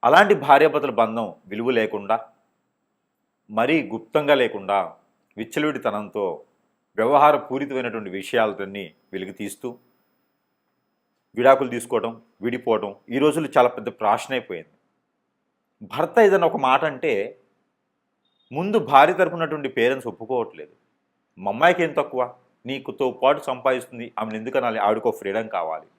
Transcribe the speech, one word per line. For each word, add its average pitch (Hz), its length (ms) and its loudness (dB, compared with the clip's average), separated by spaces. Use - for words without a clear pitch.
అలాంటి 190 300 6
భార్యాభర్తల 147 560 4
బంధం 110 440 -2
విలువ 110 220 -6
లేకుండా, 107 500 -2
మరీ 127 380 0
గుప్తంగా 143 460 0
లేకుండా, 101 580 -2
విచ్చలవిడితనంతో 107 1040 -4
వ్యవహార 139 420 6
పూరితమైనటువంటి 123 720 -6
విషయాలన్నీ 98 840 -4
వెలుగు 95 180 -10
తీస్తూ 104 460 -12
విడాకులు 131 340 6
తీసుకోవటం, 117 520 -4
విడిపోవటం 110 540 -2
ఈ 120 80 -4
రోజుల్లో 147 400 0
చాలా 123 120 6
పెద్ద 113 200 -8
ఫ్యాషన్ 110 420 -2
అయిపోయింది. 95 380 -8
భర్త - 380 -2
ఏదైనా 190 280 6
ఒక 165 100 -2
మాట 135 280 2
అంటే 127 540 -4
ముందు 190 280 -2
భార్య 143 340 6
తరపునటువంటి 156 560 -2
పేరెంట్స్ 131 380 -2
ఒప్పుకోవట్లేదు. 110 640 -8
"మా 98 140 -6
అమ్మాయికి 170 320 2
ఏం 151 100 -4
తక్కువ, 127 400 -4
నీకుతో 127 460 -6
పాటు 143 320 2
సంపాదిస్తుంది, 123 760 -4
ఆమెను 110 180 -6
ఎందుకు 123 200 -4
అనాలి, 117 220 -2
ఆవిడకో 107 320 0
ఫ్రీడమ్ 107 380 -6
కావాలి." 82 360 -6